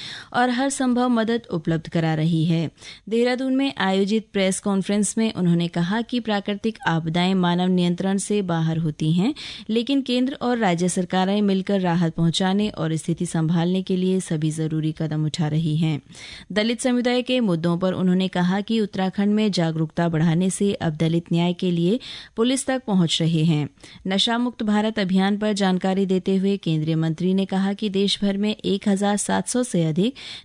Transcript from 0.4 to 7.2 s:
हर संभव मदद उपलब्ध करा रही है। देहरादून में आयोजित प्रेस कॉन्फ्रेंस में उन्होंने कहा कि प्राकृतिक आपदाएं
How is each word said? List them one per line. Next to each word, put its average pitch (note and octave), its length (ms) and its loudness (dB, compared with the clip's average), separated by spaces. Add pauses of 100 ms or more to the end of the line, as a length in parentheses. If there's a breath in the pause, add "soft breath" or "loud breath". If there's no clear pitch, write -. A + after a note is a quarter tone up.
हर C4 200 0
संभव B3+ 380 0
मदद A#3 420 2
उपलब्ध E3 380 -2
करा D#3+ 260 0
रही D#3+ 300 2
है। E3 260 0 (380 loud breath)
देहरादून B3 480 0
में C4+ 220 0
आयोजित G3 540 2
प्रेस F#3+ 280 2
कॉन्फ्रेंस G3+ 580 0
में A3 160 0
उन्होंने E3+ 340 2
कहा F3+ 340 -2
कि A#3+ 180 -4
प्राकृतिक G#3 680 -4
आपदाएं E3 480 0